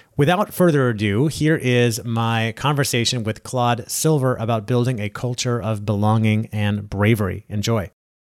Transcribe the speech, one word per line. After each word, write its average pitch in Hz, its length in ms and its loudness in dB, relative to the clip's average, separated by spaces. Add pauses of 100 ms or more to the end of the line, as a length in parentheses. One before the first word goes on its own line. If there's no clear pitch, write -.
(160)
without 180 380 2
further 147 360 4
ado, 107 360 0
here 156 300 0
is 120 480 2
my 113 520 -2
conversation 131 680 0
with 107 180 -6
Claude 120 480 -2
Silver 135 460 0
about 110 320 -2
building 123 320 0
a 104 100 -4
culture 120 500 -4
of 104 280 -4
belonging 107 640 2
and 104 360 -2
bravery. 101 640 0
Enjoy. 104 400 -2 (380)